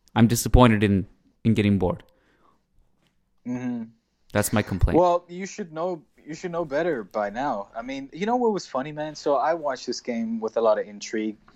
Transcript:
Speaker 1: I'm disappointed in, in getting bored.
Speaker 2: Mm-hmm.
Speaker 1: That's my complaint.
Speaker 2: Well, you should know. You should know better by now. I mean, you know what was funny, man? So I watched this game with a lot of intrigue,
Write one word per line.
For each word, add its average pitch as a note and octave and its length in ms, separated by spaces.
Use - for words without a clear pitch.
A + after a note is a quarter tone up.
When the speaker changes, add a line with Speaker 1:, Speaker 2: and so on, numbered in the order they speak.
Speaker 1:
I'm A2+ 120
disappointed A2+ 580
in, G2 220
in A2+ 100
getting G2+ 240
bored. F2+ 240
Speaker 2:
Mm-hmm. B2 380
Speaker 1:
That's G#2 180
my G#2+ 80
complaint. G#2 380
Speaker 2:
Well, F3 300
you F3+ 180
should F#3 260
know. E3 300
You D3+ 80
should F3 180
know E3 140
better D3 360
by G2+ 280
now. A2+ 440
I A2+ 80
mean, C3+ 300
you F3+ 140
know A#3+ 100
what A#3+ 160
was F3+ 140
funny, C#3 260
man? D3+ 220
So C#3+ 220
I D3 180
watched C#3+ 320
this B2 140
game A2+ 380
with A2 200
a - 20
lot G#2+ 180
of F#2+ 80
intrigue, G#2+ 500